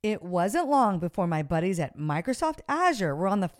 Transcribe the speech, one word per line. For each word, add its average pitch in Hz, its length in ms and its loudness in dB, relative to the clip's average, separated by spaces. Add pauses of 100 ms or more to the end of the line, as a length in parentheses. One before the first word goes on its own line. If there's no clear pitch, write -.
It 214 220 -2
wasn't 202 440 0
long 233 300 4
before 175 300 -2
my 156 160 0
buddies 170 340 0
at - 180 -4
Microsoft 175 600 -2 (100)
Azure 269 460 2
were 180 140 0
on 202 100 2
the 185 80 0 (140)